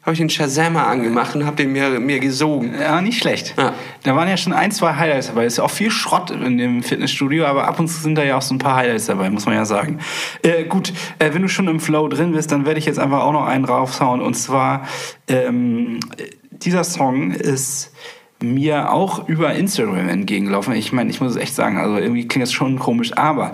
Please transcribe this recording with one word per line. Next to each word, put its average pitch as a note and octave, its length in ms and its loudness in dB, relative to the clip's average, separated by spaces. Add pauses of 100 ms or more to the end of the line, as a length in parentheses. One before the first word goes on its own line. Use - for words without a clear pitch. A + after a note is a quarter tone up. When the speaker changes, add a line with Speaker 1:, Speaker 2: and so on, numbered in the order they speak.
Speaker 1:
hab E3 120 0
ich D#3+ 40 -2
den D#3+ 120 2
Shazammer D3+ 580 2
angemacht A#2+ 480 0
und D3 100 0
hab D3 100 -2
den C#3+ 160 0
mir, C3+ 280 0
mir C#3 180 0
gesogen. C3 580 0
Speaker 2:
Ja, D#3 240 0
nicht A#3 200 0
schlecht. - 360 -2
Speaker 1:
Ja. B2+ 160 2 (300)
Speaker 2:
Da C3+ 140 2
waren E3 120 2
ja F#3+ 80 2
schon F3+ 160 -2
ein, F3 200 2
zwei D#3+ 240 0
Highlights C#3+ 320 0
dabei. A#2 180 0
Ist A#2+ 120 0
ja A2 60 2
auch C#3 60 0
viel A3 220 0
Schrott - 400 0
in B2 260 0
dem B2 240 0
Fitnessstudio, C#3+ 640 0
aber C#3 220 2
ab - 100 -2
und E3 80 2
zu E3 140 -6
sind D#3 160 0
da D3 80 2
ja C3+ 120 2
auch C3 60 0
so - 100 -2
ein B2+ 60 0
paar C3+ 160 2
Highlights A#2+ 320 2
dabei, F#2+ 240 0
muss G#2 160 -2
man A2+ 80 2
ja G#2+ 100 2
sagen. G2+ 360 0 (420)
Äh, E3 220 4
gut, F#3 280 0 (280)
äh, D#3 120 4
wenn F3+ 100 2
du F#3+ 60 2
schon F#3 200 0
im D#3+ 100 2
Flow D#3 300 2
drin D#3+ 240 0
bist, D3+ 180 0
dann C#3+ 160 2
werde D#3 140 0
ich - 60 -4
jetzt D3+ 120 0
einfach C#3 240 2
auch C#3+ 100 2
noch C#3+ 140 0
einen C3+ 180 2
raushauen. B2+ 560 2
Und A#2+ 140 -2
zwar, C3+ 500 0 (440)
ähm, B2 720 0 (640)
dieser F3+ 200 2
Song C#3 480 0
ist - 600 -2 (480)
mir C#3 520 0
auch F#3+ 360 0
über D#3+ 260 0
Instagram G2+ 540 0
entgegengelaufen. G2 640 0
Ich A2 180 -2
meine, A#2+ 180 0
ich - 100 -6
muss B2+ 120 0
es - 40 -2
echt - 180 -4
sagen, A2 240 0
also G#2 180 0
irgendwie A#2+ 320 0
klingt C3 140 0
das A#2+ 100 -2
schon C3 260 0
komisch, A#2+ 380 0
aber B2+ 380 0